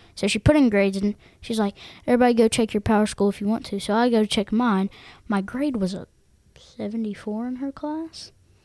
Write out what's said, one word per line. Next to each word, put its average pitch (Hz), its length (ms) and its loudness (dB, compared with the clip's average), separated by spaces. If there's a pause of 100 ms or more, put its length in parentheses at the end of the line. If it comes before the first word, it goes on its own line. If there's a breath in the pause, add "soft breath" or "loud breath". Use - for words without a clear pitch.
(140 soft breath)
So - 120 -4
she 208 120 0
put 302 180 6
in 269 120 6
grades, 196 300 2
and 208 160 -2 (260 soft breath)
she's 220 180 -6
like, 202 160 0 (320 loud breath)
"Everybody 247 280 4
go 226 140 4
check 226 260 -2
your 208 80 0
power 214 240 2
school 202 240 0
if - 100 -6
you 202 60 -4
want 220 200 -2
to." 202 140 -8
So - 140 -2
I 240 160 2
go 220 160 4
check 208 260 -2
mine. 208 380 0 (360 loud breath)
My 202 140 -2
grade 254 360 -4
was 190 180 -2
a - 120 -12 (520)
seventy-four 214 920 -8
in 254 80 -8
her 269 160 -8
class. 311 580 -10 (340 soft breath)